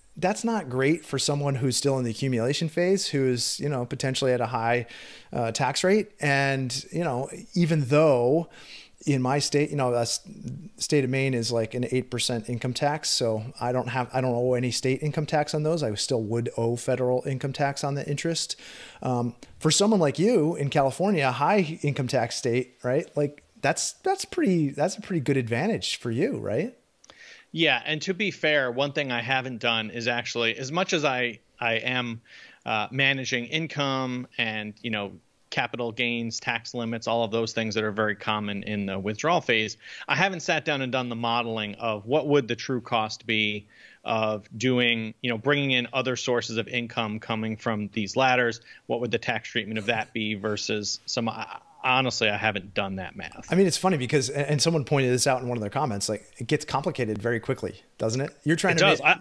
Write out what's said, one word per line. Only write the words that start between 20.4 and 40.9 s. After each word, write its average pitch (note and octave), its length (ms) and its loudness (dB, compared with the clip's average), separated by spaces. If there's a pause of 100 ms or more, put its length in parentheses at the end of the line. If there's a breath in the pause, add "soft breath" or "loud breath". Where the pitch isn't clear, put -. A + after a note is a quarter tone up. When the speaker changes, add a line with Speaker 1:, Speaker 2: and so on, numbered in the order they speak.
Speaker 1:
in C#3+ 140 -2
California, D3 580 2
a B2+ 40 4
high D#3+ 520 2
income C3+ 240 0
tax A#2+ 280 0
state, B2 480 0
right? C3 320 0
Like, D3 280 -2 (180)
that's, - 320 0 (100)
that's F#4+ 220 0
pretty, F3 440 2
that's D3 280 -2
a G3+ 40 -12
pretty F3 180 -2
good C3+ 180 2
advantage B2 600 0
for A#2+ 140 -4
you, C#3+ 260 0
right? A2+ 380 -2 (760 loud breath)
Speaker 2:
Yeah. D#3 340 4
And D3+ 180 -2
to F#3+ 100 -4
be F#3 180 -2
fair, C#3+ 400 2
one C#3 200 0
thing C#3 200 -2
I A#2+ 100 -2
haven't B2+ 380 -2
done A2+ 300 0
is A#2 180 -4
actually, A#2 500 0
as C3 140 -8
much F#3 220 0
as D3+ 120 0
I, B2 340 0 (200)
I A#2 160 0
am, A#2+ 460 -2 (440 loud breath)
uh, A2 260 -2
managing C3 540 0
income C3+ 840 -2 (100)
and, G#2+ 440 -4
you A#2+ 100 -8
know, G2+ 220 -4 (360)
capital A#2+ 440 -4
gains, A#2 480 -4
tax A#2 320 -6
limits, A#2 340 -4
all A#2 160 2
of G#2 80 -2
those A2+ 220 -2
things A2+ 220 -2
that A2 80 0
are G#2+ 80 -2
very G#2 240 0
common G#2 480 -4
in G#2 220 -4
the F#2+ 140 -4
withdrawal A2 400 0
phase, A2 380 0 (300 loud breath)
I C#3+ 80 2
haven't F#3 260 0
sat D#3 240 0
down D3 160 0
and B2+ 100 -4